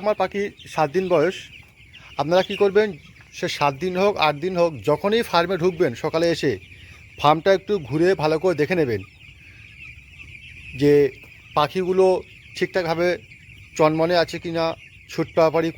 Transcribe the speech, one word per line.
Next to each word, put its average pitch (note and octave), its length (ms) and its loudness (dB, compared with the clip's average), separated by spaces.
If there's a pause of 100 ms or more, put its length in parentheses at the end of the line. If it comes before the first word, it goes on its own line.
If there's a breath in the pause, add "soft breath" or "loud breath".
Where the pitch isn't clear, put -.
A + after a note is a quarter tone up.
আমার G#3 200 0
পাখি G3 220 -4 (320)
সাত D#3 220 0
দিন F#3+ 160 0
বয়স। E3+ 240 2 (840 loud breath)
আপনারা F3 280 2
কী G3+ 140 -6
করবেন, G3+ 260 4 (500)
সে F3+ 80 -4 (120)
সাত C#3+ 240 2
দিন F3+ 180 -4
হোক, G3+ 120 2 (140)
আট D3+ 180 0
দিন F#3 160 -4
হোক, E3+ 100 4 (180)
যখনই G3+ 420 0
ফার্মে F3 320 2
ঢুকবেন, E3+ 300 0 (100)
সকালে D#3+ 320 0
এসে C#3+ 180 -2 (680 loud breath)
ফার্মটা D#3 380 2
একটু G3 140 -6 (160)
ঘুরে D#3 200 0 (140)
ভালো D#3 200 2
করে F3+ 180 2
দেখে D#3+ 200 0
নেবেন A#2 200 0 (1800 loud breath)
যে D3 120 4 (640)
পাখিগুলো F#3 500 2 (500)
ঠিকঠাকভাবে E3+ 520 -2 (680)
চনমনে D#3+ 440 2
আছে E3 220 -6
কি E3+ 140 -8
না, E3 60 -2 (460)
ছুটপাড়াপাড়ি E3 680 0